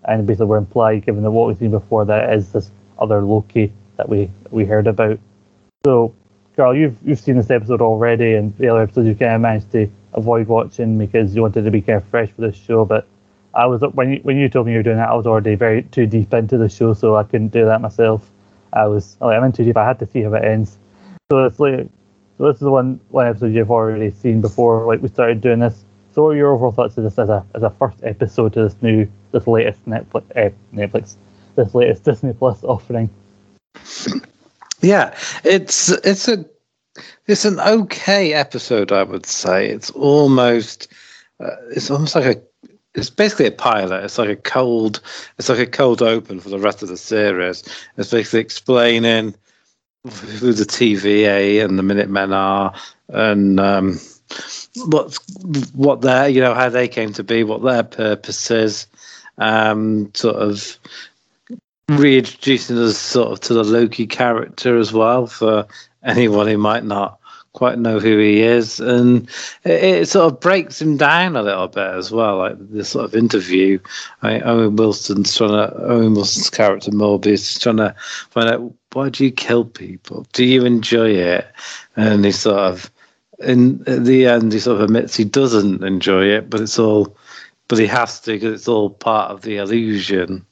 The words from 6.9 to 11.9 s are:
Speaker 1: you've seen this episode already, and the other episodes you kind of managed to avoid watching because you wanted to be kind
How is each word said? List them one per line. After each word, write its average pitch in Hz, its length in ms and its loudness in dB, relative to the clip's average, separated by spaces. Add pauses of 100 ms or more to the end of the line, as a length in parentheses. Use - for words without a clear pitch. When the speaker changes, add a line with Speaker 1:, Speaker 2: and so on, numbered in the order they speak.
Speaker 1:
you've 143 160 0
seen 127 180 0
this 117 120 0
episode 117 320 0
already, 113 520 2
and 104 240 0
the 131 120 0
other 113 140 4
episodes 113 240 0
you 110 80 2
kind 113 180 0
of 113 80 0
managed 113 300 -2
to 107 180 0 (240)
avoid 113 340 0
watching 113 520 0
because 104 360 -2
you 113 60 2
wanted 110 220 0
to 107 80 0
be 104 100 0
kind 107 160 0